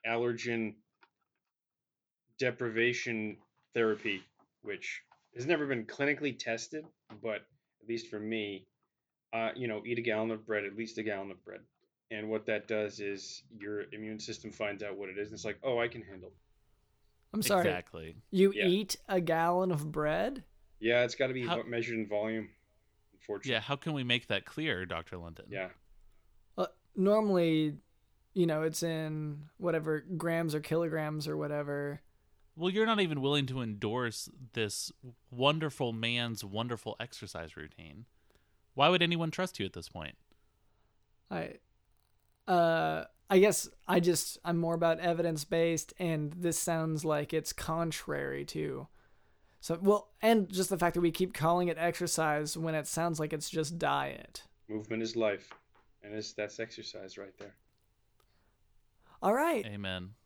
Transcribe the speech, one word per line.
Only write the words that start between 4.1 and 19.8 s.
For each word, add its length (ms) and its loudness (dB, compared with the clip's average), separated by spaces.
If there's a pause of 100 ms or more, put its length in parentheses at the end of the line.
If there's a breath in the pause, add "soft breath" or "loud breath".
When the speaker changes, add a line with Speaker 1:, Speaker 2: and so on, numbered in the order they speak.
Speaker 1:
which 400 -8 (340)
has 100 -6
never 200 2
been 200 -2
clinically 520 0
tested, 480 -6 (360)
but 240 -6 (360)
at 60 -20
least 220 -4
for 100 -8
me, 460 -4 (680)
uh, 220 0
you 120 -4
know, 180 -4
eat 140 -2
a 20 -4
gallon 300 0
of 140 -8
bread, 200 -2
at 100 -8
least 220 -8
a 60 -4
gallon 280 -4
of 120 -16
bread. 180 -14 (500)
And 180 -6
what 160 -2
that 220 -2
does 320 -2
is 440 -8 (160)
your 320 -6
immune 280 -8
system 320 -10
finds 300 -4
out 160 -8
what 120 -8
it 80 -8
is, 100 -4
and 80 -14
it's 100 -12
like, 180 -4
"Oh, 160 2
I 100 2
can 120 -12
handle 280 -16
it." 60 -20 (1000)
Speaker 2:
I'm 80 0
sorry. 260 4
Speaker 3:
Exactly. 480 -4 (160)
Speaker 2:
You 220 6
Speaker 1:
Yeah. 140 2
Speaker 2:
eat 280 2 (140)
a 100 4
gallon 520 2
of 200 -2